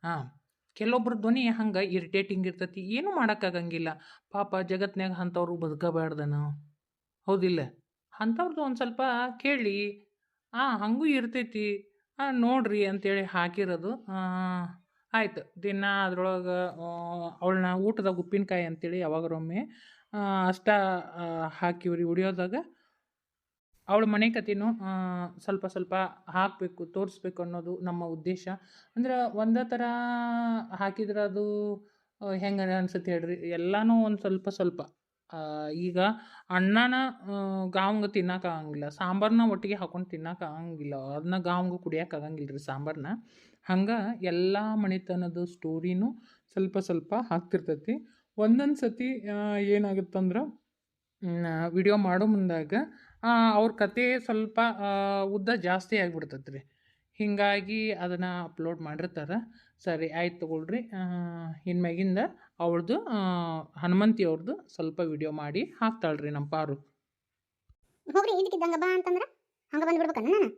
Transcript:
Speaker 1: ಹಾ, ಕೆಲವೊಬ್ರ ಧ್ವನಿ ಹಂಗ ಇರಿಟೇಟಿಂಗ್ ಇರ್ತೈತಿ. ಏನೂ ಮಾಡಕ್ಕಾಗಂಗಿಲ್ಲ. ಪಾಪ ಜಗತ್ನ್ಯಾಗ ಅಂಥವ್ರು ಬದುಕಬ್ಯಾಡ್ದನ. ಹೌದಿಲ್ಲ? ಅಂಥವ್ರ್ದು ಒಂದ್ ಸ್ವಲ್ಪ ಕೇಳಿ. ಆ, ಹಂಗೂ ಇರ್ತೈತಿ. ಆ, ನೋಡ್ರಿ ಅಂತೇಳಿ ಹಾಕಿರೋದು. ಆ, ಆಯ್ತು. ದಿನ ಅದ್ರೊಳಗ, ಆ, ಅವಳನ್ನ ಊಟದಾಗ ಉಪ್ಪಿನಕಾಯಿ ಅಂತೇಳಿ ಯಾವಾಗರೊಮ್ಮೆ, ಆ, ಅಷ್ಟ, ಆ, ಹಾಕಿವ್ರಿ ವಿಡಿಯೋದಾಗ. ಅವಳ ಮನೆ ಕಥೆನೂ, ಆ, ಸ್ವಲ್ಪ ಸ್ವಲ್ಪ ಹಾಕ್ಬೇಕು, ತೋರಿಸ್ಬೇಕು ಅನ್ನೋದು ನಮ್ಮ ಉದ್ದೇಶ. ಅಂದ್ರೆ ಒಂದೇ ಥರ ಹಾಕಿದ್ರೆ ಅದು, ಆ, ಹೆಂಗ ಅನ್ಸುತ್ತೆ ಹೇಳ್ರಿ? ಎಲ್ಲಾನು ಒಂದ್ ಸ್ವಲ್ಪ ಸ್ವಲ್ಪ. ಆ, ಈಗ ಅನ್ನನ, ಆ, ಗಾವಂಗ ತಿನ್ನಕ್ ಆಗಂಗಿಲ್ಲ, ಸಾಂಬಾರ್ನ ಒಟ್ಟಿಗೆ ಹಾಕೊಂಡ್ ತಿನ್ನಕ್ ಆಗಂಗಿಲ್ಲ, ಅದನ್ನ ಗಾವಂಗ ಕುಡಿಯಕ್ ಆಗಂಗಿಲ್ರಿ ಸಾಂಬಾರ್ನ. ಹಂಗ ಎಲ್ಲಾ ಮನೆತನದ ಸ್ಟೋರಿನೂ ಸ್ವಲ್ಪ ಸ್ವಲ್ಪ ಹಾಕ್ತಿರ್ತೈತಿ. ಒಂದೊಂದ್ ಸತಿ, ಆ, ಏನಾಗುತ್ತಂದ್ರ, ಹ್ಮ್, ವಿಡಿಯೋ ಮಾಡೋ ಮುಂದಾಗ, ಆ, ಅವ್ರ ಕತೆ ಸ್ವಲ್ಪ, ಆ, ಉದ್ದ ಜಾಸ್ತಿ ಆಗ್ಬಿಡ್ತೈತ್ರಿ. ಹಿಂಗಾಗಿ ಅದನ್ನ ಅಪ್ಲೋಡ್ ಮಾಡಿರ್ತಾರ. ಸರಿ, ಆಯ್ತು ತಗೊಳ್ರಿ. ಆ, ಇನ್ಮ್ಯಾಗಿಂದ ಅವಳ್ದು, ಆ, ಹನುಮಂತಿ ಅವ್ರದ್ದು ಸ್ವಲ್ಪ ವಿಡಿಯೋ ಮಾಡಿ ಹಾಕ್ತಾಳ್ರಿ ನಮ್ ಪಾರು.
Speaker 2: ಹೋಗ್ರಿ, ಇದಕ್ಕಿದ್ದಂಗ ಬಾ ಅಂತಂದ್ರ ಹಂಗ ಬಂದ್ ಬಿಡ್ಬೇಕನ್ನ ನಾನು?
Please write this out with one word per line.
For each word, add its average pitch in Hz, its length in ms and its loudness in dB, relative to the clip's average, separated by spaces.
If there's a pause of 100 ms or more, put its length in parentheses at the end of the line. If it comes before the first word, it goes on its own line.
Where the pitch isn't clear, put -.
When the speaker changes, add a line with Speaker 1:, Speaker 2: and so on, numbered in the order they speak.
Speaker 1:
ಹಾ, 156 400 -6 (300)
ಕೆಲವೊಬ್ರ 240 400 2
ಧ್ವನಿ 233 340 2
ಹಂಗ 220 280 0
ಇರಿಟೇಟಿಂಗ್ 185 720 0
ಇರ್ತೈತಿ. 180 340 -6
ಏನೂ 262 340 -2
ಮಾಡಕ್ಕಾಗಂಗಿಲ್ಲ. 175 720 0 (440)
ಪಾಪ 202 240 -2
ಜಗತ್ನ್ಯಾಗ 190 560 -2
ಅಂಥವ್ರು 175 460 -2
ಬದುಕಬ್ಯಾಡ್ದನ. 160 760 -2 (920)
ಹೌದಿಲ್ಲ? 185 340 2 (600)
ಅಂಥವ್ರ್ದು 302 420 0
ಒಂದ್ 269 160 -2
ಸ್ವಲ್ಪ 240 240 -2 (380)
ಕೇಳಿ. 208 720 -2 (440)
ಆ, 247 240 0
ಹಂಗೂ 220 280 0
ಇರ್ತೈತಿ. 233 920 0 (240)
ಆ, 277 120 0
ನೋಡ್ರಿ 233 540 4
ಅಂತೇಳಿ 196 380 0
ಹಾಕಿರೋದು. 185 800 -2
ಆ, 196 80 -8 (1000)
ಆಯ್ತು. 196 500 -2
ದಿನ 196 220 0 (200)
ಅದ್ರೊಳಗ, 185 440 0
ಆ, 170 920 -4
ಅವಳನ್ನ 185 320 2
ಊಟದಾಗ 190 420 2
ಉಪ್ಪಿನಕಾಯಿ 180 500 0
ಅಂತೇಳಿ 165 340 -4
ಯಾವಾಗರೊಮ್ಮೆ, 165 600 -2 (540)
ಆ, 196 340 2
ಅಷ್ಟ, 185 220 2 (460)
ಆ, 165 320 -4
ಹಾಕಿವ್ರಿ 175 560 0
ವಿಡಿಯೋದಾಗ. 180 520 0 (1300)
ಅವಳ 208 180 6
ಮನೆ 214 240 4
ಕಥೆನೂ, 208 360 -2
ಆ, 185 640 -2 (100)
ಸ್ವಲ್ಪ 196 280 -4
ಸ್ವಲ್ಪ 185 280 -6 (360)
ಹಾಕ್ಬೇಕು, 185 560 -2
ತೋರಿಸ್ಬೇಕು 185 560 -6
ಅನ್ನೋದು 175 380 -6
ನಮ್ಮ 175 260 -4
ಉದ್ದೇಶ. 170 420 -6 (480)
ಅಂದ್ರೆ 247 420 0
ಒಂದೇ 226 320 2
ಥರ 240 120 -2 (960)
ಹಾಕಿದ್ರೆ 202 460 -2
ಅದು, 208 540 -2 (460)
ಆ, 202 100 -4
ಹೆಂಗ 196 300 0
ಅನ್ಸುತ್ತೆ 185 500 0
ಹೇಳ್ರಿ? 170 380 -2
ಎಲ್ಲಾನು 208 560 4
ಒಂದ್ 208 140 0
ಸ್ವಲ್ಪ 190 300 0
ಸ್ವಲ್ಪ. 180 320 0 (520)
ಆ, 151 360 -6
ಈಗ 175 300 -2 (500)
ಅನ್ನನ, 208 440 4 (280)
ಆ, 196 480 -4
ಗಾವಂಗ 196 360 2
ತಿನ್ನಕ್ 185 400 0
ಆಗಂಗಿಲ್ಲ, 151 440 -4
ಸಾಂಬಾರ್ನ 196 600 4
ಒಟ್ಟಿಗೆ 196 260 0
ಹಾಕೊಂಡ್ 180 340 -6
ತಿನ್ನಕ್ 165 340 -8
ಆಗಂಗಿಲ್ಲ, 156 520 -8
ಅದನ್ನ 147 420 -4
ಗಾವಂಗ 180 380 0
ಕುಡಿಯಕ್ 165 400 -4
ಆಗಂಗಿಲ್ರಿ 147 440 -8
ಸಾಂಬಾರ್ನ. 139 480 -6 (560)
ಹಂಗ 190 260 2 (320)
ಎಲ್ಲಾ 190 540 2
ಮನೆತನದ 185 680 0
ಸ್ಟೋರಿನೂ 175 760 -2 (320)
ಸ್ವಲ್ಪ 190 260 0
ಸ್ವಲ್ಪ 190 360 -2 (160)
ಹಾಕ್ತಿರ್ತೈತಿ. 170 800 -2 (300)
ಒಂದೊಂದ್ 254 400 6
ಸತಿ, 247 520 -2
ಆ, 208 280 -2
ಏನಾಗುತ್ತಂದ್ರ, 196 840 2
ಹ್ಮ್, 170 1300 -6
ವಿಡಿಯೋ 196 240 6
ಮಾಡೋ 190 280 4
ಮುಂದಾಗ, 180 480 2 (500)
ಆ, 226 300 6
ಅವ್ರ 220 180 6
ಕತೆ 240 480 2
ಸ್ವಲ್ಪ, 220 400 -2
ಆ, 196 640 0
ಉದ್ದ 196 280 -2
ಜಾಸ್ತಿ 185 480 0
ಆಗ್ಬಿಡ್ತೈತ್ರಿ. 156 600 -4 (600)
ಹಿಂಗಾಗಿ 202 720 0
ಅದನ್ನ 180 320 -4 (200)
ಅಪ್ಲೋಡ್ 165 380 -6
ಮಾಡಿರ್ತಾರ. 156 500 -8 (520)
ಸರಿ, 160 260 -2
ಆಯ್ತು 175 300 -2
ತಗೊಳ್ರಿ. 160 400 -4
ಆ, 226 200 -10 (640)
ಇನ್ಮ್ಯಾಗಿಂದ 180 520 2 (420)
ಅವಳ್ದು, 170 460 2
ಆ, 262 100 -4 (640)
ಹನುಮಂತಿ 196 460 6
ಅವ್ರದ್ದು 170 460 -2
ಸ್ವಲ್ಪ 160 300 -4
ವಿಡಿಯೋ 156 320 -2
ಮಾಡಿ 151 320 -4
ಹಾಕ್ತಾಳ್ರಿ 160 680 -2
ನಮ್ 147 220 -4
ಪಾರು. 156 240 -2 (1300)
Speaker 2:
ಹೋಗ್ರಿ, 403 320 4
ಇದಕ್ಕಿದ್ದಂಗ 339 360 0
ಬಾ 359 180 2
ಅಂತಂದ್ರ 359 260 2 (520)
ಹಂಗ 302 100 2
ಬಂದ್ 330 160 4
ಬಿಡ್ಬೇಕನ್ನ 311 280 0
ನಾನು? 370 200 6 (100)